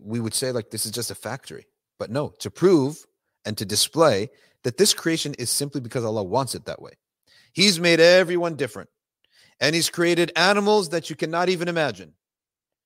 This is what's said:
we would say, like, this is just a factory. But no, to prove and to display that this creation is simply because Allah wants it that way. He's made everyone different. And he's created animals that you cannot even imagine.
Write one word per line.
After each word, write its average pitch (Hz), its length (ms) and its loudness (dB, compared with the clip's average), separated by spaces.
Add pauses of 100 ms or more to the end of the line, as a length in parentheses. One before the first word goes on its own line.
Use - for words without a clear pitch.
we 110 160 -6
would 110 140 -6
say, 131 180 -4
like, 120 180 -6
this - 160 -8
is 110 60 -10
just 113 180 -8
a 95 60 -12
factory. - 500 -14 (320)
But 101 140 -8
no, 127 280 -6
to 101 120 -8
prove 156 540 2 (400)
and 107 120 -6
to 110 80 -6
display 107 640 0 (340)
that 123 140 -6
this 202 160 4
creation 160 420 -4
is 120 140 -6
simply 143 320 -6
because 117 220 -6
Allah 110 200 -2
wants 117 300 -2
it 87 120 -12
that - 160 -12
way. - 100 -20 (640)
He's 185 260 2
made 170 200 4
everyone 175 560 6
different. 123 340 -8 (680)
And 143 140 2
he's 165 160 0
created 170 460 0
animals 202 540 2
that 165 200 -4
you 156 60 -10
cannot 170 340 -2
even 170 180 -2
imagine. 127 460 -4 (720)